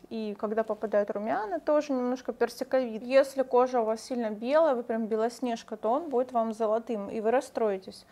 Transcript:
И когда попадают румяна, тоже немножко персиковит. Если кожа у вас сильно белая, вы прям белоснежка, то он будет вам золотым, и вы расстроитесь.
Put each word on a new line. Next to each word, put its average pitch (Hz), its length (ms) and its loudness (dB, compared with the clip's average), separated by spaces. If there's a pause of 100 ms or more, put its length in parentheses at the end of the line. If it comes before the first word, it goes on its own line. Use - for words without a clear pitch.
(120)
И 220 280 -6
когда 214 240 -2
попадают 208 460 0
румяна, 294 500 -2
тоже 294 340 2
немножко 254 380 -2
персиковит. 233 720 -2
Если 269 400 2
кожа 254 400 2
у 220 40 2
вас 220 160 -2
сильно 240 280 -4
белая, 254 460 2
вы 233 80 -4
прям 226 240 -2
белоснежка, 233 680 -4
то 214 140 -2
он 302 200 0
будет 254 220 0
вам 226 220 0
золотым, 214 560 -2
и 226 100 -6
вы 220 120 2
расстроитесь. 220 800 -2